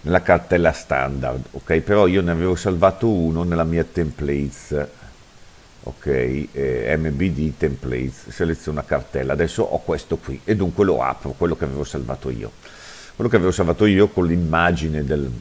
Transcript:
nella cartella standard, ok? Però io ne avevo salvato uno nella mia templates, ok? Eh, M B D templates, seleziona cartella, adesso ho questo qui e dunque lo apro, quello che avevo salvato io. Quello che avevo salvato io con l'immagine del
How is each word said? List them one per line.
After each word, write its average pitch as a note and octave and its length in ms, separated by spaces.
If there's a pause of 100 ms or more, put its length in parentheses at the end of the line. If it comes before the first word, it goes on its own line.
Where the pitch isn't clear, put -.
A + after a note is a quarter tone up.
nella E2+ 200
cartella E2+ 500
standard, C2 760
ok? D#2+ 300
Però G2+ 260
io F#2 160
ne E2+ 80
avevo F2 260
salvato F#2+ 540
uno E2 320
nella E2+ 220
mia E2 200
templates, C#2+ 1000 (960)
ok? - 240
Eh, C2 880
M D#2 220
B F2+ 140
D D2 260
templates, C2 720
seleziona D#2 540
cartella, C2+ 500
adesso E2+ 300
ho - 180
questo D#2+ 360
qui C2+ 260
e G#2+ 120
dunque F#2+ 300
lo D2 160
apro, C2 300
quello E2+ 260
che E2 60
avevo C#2 200
salvato C2+ 460
io. A1 220 (640)
Quello A#2 160
che A2+ 60
avevo F2+ 140
salvato F2 340
io G2+ 240
con F2+ 180
l'immagine E2 760
del C#2 260 (120)